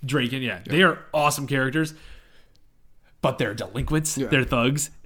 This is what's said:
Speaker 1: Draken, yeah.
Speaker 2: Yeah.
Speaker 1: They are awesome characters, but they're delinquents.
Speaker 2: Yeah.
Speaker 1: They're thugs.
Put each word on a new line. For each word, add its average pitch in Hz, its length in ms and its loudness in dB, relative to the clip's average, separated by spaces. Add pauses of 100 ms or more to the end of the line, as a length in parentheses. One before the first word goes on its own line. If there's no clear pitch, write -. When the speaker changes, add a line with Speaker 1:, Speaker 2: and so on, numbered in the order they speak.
Speaker 1:
Draken, 131 380 0
yeah. 101 240 -4
Speaker 2:
Yeah. - 60 -6
Speaker 1:
They 170 100 6
are 170 180 4 (120)
awesome 147 360 2
characters, 139 460 0 (1300)
but 131 160 0
they're 110 160 -2
delinquents. 135 640 -4
Speaker 2:
Yeah. 135 120 -2
Speaker 1:
They're 131 160 4
thugs. 131 460 0 (160)